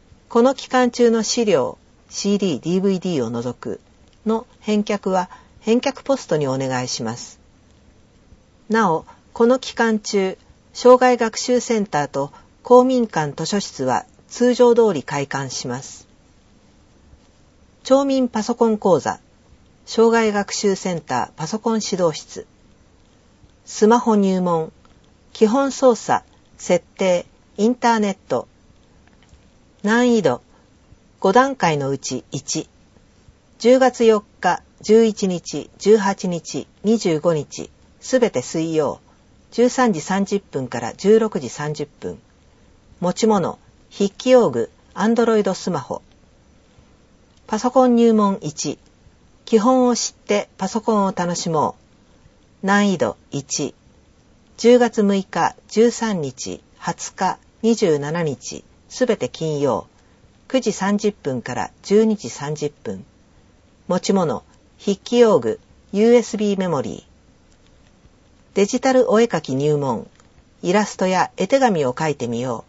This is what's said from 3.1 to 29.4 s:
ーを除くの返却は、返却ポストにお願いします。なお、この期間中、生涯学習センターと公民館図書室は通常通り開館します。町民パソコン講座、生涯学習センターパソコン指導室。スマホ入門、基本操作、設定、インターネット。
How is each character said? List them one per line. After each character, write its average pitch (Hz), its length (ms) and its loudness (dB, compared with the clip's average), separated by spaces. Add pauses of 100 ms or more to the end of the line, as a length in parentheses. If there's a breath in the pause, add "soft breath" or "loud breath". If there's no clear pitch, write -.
ー 123 80 -2
を 113 40 -6
除 120 300 -8
く - 220 -10 (440)
の 226 220 -4 (120)
返 214 240 -2
却 208 260 -4
は、 185 200 -2 (300 loud breath)
返 226 200 0
却 269 240 -6
ポ 269 120 0
ス - 120 -10
ト 165 100 0
に 147 100 -2
お 131 100 -2
願 131 260 -4
い 127 40 -8
し 123 160 -8
ま 113 140 -6
す。 - 220 -20 (1300)
な 208 220 2
お、 160 140 -4 (280 loud breath)
こ 233 120 2
の 247 140 4
期 - 140 -14
間 226 260 0
中、 190 380 -4 (360)
生 247 240 6
涯 247 200 4
学 226 200 -4
習 247 220 0
セ 226 200 -2
ン 202 80 -2
タ 147 160 -2
ー 139 40 -6
と 139 240 -6 (300 loud breath)
公 247 220 8
民 254 240 0
館 151 280 -4
図 160 120 -6
書 202 120 -2
室 - 240 -8
は 127 220 -2 (220)
通 247 260 2
常 240 220 6
通 226 180 4
り 139 100 -4
開 143 220 -4
館 135 240 -6
し - 180 -10
ま 127 140 -6
す。 - 260 -20 (1800)
町 269 220 2
民 269 220 0
パ 214 160 -4
ソ 240 100 -4
コ 233 140 2
ン 220 100 0
講 180 220 4
座、 110 200 -6 (680)
生 226 260 2
涯 226 200 2
学 202 220 -4
習 196 220 0
セ 185 180 -6
ン 160 80 -6
タ - 140 -6
ー 120 200 -2
パ 156 120 -10
ソ 214 120 -6
コ 226 140 -2
ン 226 100 -2
指 180 200 -4
導 165 100 2
室。 - 320 -16 (1200)
ス - 220 0
マ 233 120 6
ホ 226 160 0
入 190 240 2
門、 170 320 -2 (640)
基 220 140 2
本 269 240 0
操 254 240 2
作、 - 280 -2 (340)
設 - 280 -2 (120)
定、 180 280 0 (320)
イ 208 100 0
ン 247 80 0
タ 233 200 0
ー 220 40 0
ネ 202 120 -2
ッ 190 60 -8 (120)
ト。 123 180 -4 (1400)